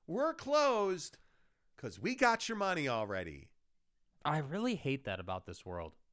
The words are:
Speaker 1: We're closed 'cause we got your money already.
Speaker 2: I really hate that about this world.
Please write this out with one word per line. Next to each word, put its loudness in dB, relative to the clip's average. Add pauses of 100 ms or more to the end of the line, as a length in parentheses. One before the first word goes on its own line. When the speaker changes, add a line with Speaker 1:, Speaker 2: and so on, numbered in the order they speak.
Speaker 1:
We're 0
closed 2 (580)
'cause -10
we 0
got 4
your -2
money 2
already. -2 (760)
Speaker 2:
I 2
really -2
hate -2
that -4
about -6
this -12
world. -8 (180)